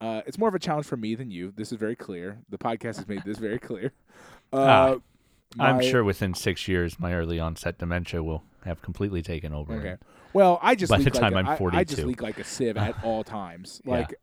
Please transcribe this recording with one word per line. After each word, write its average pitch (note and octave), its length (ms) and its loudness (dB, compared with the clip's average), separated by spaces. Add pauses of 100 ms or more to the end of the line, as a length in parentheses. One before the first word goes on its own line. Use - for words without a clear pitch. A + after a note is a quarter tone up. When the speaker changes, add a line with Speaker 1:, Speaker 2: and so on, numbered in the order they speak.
Speaker 1:
Uh, A2 260 -4
it's - 120 -10
more A3 100 2
of F#3+ 60 0
a F3+ 40 0
challenge D3+ 280 -2
for C#3+ 100 -6
me A2 180 -2
than B2 160 -8
you. F#2 240 -8
This G#2+ 160 -8
is A#2+ 80 -8
very G#2+ 180 -2
clear. F#2+ 420 -10 (100)
The G#2 100 -10
podcast A#2 380 -4
has - 120 -12
made G2 160 -6
this G#2 140 -6
very A2 200 -4
clear. A2+ 380 -6
Speaker 2:
<laughs> - 60 -20 (520)
Ah, C3+ 340 8
Speaker 1:
Uh, C3 100 2 (640)
Speaker 2:
I'm C3+ 160 4
Speaker 1:
my B2+ 60 4
Speaker 2:
sure B2+ 220 4
within G2 300 0
six - 340 -2
years, F2 320 0
my F2 140 -2
early E2+ 260 0
onset E2 380 -4
dementia F2 440 -4
will D#2+ 200 -4 (220)
have E2+ 180 -8
completely F#2 400 -2
taken D#2+ 320 -6
over. D2+ 200 -6
Speaker 1:
Okay. F#2 220 -8 (380)
Well, F3+ 280 8
I A#3 120 6
just F#3+ 160 0
Speaker 2:
By G#2+ 80 6
the - 60 4
Speaker 1:
leak B2+ 100 2
like B2 80 2
Speaker 2:
time G2+ 120 4
Speaker 1:
a, F#2 40 4
Speaker 2:
I'm F#2 80 2
Speaker 1:
I, - 40 0
I D#3 40 0
just D#3 40 -2
Speaker 2:
forty-two. F2+ 480 0
Speaker 1:
leak A#2+ 160 -4
like A2 160 -6
a G2 60 -10
sieve A2+ 320 -2
Speaker 2:
<laughs> - 20 -4
Speaker 1:
at - 260 -2
all A2 200 -2
times. F#2 600 -12
Speaker 2:
Yeah, B2+ 80 -4
Speaker 1:
Like, A#2+ 300 -2